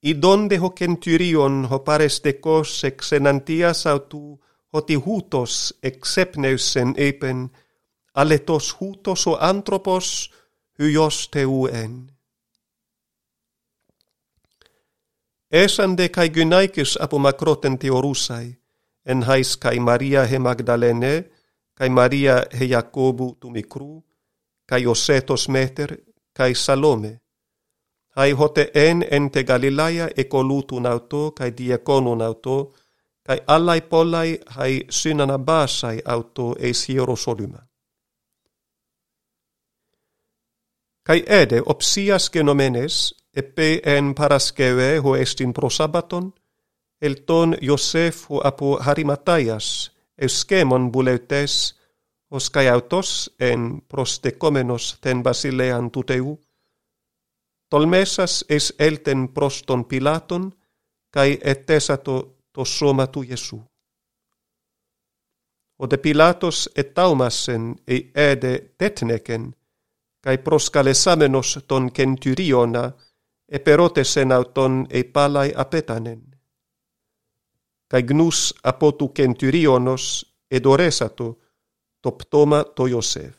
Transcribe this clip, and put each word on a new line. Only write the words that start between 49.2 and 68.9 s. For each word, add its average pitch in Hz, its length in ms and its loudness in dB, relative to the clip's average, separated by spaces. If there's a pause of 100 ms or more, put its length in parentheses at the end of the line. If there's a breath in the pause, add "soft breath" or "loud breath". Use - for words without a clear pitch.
εὐσκέμων 131 800 0
βουλευτές, 131 840 -2 (500)
ὡς 135 220 -8
καὶ 127 280 4
αὐτὸς - 480 -4 (120)
ἐν 123 480 -2
προστεκόμενος 131 1160 -4
τὴν 127 200 -2
βασιλείαν 127 680 -2
τοῦ 123 160 -6
Θεοῦ, 135 320 -4 (1300)
τολμήσας 175 800 0
εἰσέλθεν 147 840 0
πρὸς 143 320 -2
τὸν 123 220 -2
Πιλάτον, 160 680 -4 (560)
καὶ 139 300 2
ἐτέσατο 139 960 -2 (180)
τὸ 135 120 -8
σῶμα 135 460 0
τοῦ 131 180 -8
Ἰησοῦ. 117 360 -12 (2000)
Ὁ 139 120 -8
δὲ 139 140 0
Πιλᾶτος 160 720 2
ἐτάυμασεν, 127 1000 0 (100)
εἰ 127 300 -4
ἔδε 131 520 0 (100)
τέτνεκεν, 120 800 -4 (640)